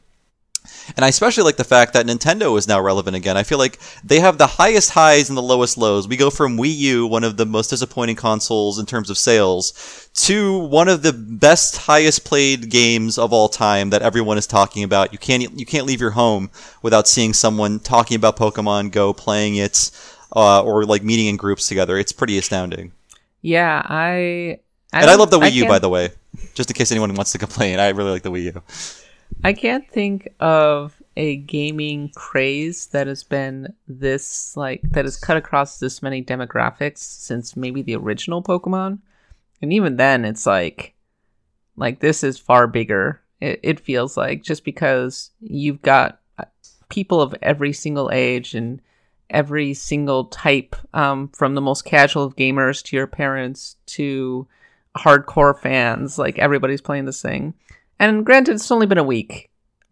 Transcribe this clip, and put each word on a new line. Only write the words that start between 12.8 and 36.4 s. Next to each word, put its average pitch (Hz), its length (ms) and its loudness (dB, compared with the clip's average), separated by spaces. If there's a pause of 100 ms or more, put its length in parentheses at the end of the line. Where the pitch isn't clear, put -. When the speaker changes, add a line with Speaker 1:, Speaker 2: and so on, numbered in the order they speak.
Speaker 1:
of 117 140 0
all 107 160 4
time 101 420 0
that 104 120 2
everyone 107 340 0
is 104 100 -2
talking 104 360 2
about. 98 300 0
You 101 60 -14
can't, 127 240 -2 (160)
you 123 60 -10
can't 139 220 -4
leave 127 140 -4
your 117 100 -2
home 107 400 0 (320)
without 110 260 4
seeing 113 240 2
someone 107 460 0
talking 117 380 2
about 107 200 2
Pokemon 104 560 -2
Go, 101 200 2
playing 104 440 -2
it, - 340 -2 (440)
uh, 101 280 8
or, 107 220 2
like, 104 180 2
meeting 110 240 0
in 104 100 -2
groups 101 320 -4
together. 95 300 0
It's 101 140 -4
pretty 113 240 -2
astounding. 92 560 -6 (500)
Speaker 2:
Yeah, 165 420 0
I, 175 760 -4 (340)
I 151 80 0
Speaker 1:
And 175 40 6
I - 20 8
Speaker 2:
don't, 185 140 10
Speaker 1:
love 208 100 6
the - 80 8
Wii 151 60 4
Speaker 2:
I 147 40 8
Speaker 1:
U, 123 140 2
Speaker 2:
can't 117 80 4
Speaker 1:
by 98 80 6
the 92 100 0
way. 90 220 0 (440)
Just 127 160 -6
in 123 40 -6
case - 160 -2
anyone 107 240 0
wants 98 180 -4
to 101 60 -6
complain, 101 400 -4
I 101 120 4
really 98 200 -2
like 92 120 -4
the 92 80 -6
Wii 90 240 -6
U. 90 80 -18 (840)
Speaker 2:
I 190 80 2
can't 247 360 -4
think 202 400 -6 (120)
of 151 600 0 (160)
a 151 200 -4
gaming 147 800 -8
craze 143 720 -4
that 139 180 -4
has 139 160 -10
been 135 500 -8 (140)
this, 135 720 -6
like, 135 340 -8
that 160 140 0
has 135 120 -8
cut 165 200 -2
across 143 420 -4
this - 240 -8
many 135 200 -8
demographics 127 760 -6